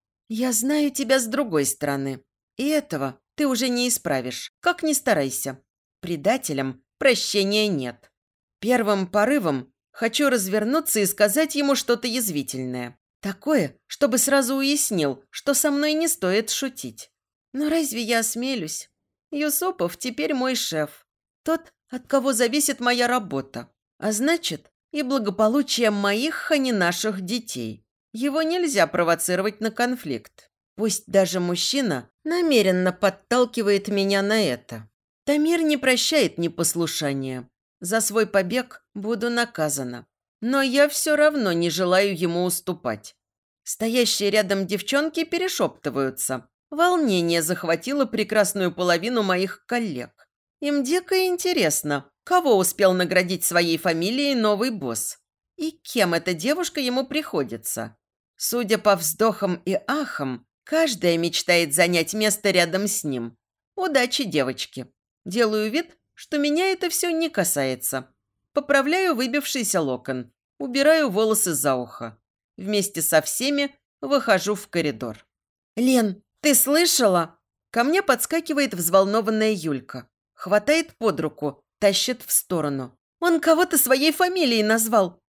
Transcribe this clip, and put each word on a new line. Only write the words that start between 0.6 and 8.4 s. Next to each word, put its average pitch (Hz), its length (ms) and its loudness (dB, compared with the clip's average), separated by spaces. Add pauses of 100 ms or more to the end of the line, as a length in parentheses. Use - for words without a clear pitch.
тебя 269 260 0
с 240 100 0
другой 214 380 0
стороны, 135 560 -4 (360)
и 269 100 -2
этого 160 500 -2 (180)
ты 294 120 0
уже 254 220 0
не 247 180 0
исправишь, 131 720 -4
как 349 240 0
ни 311 80 0
старайся. 139 720 -2 (380)
Предателям 156 840 -2 (140)
прощения 208 720 2
нет. 131 420 -6 (480)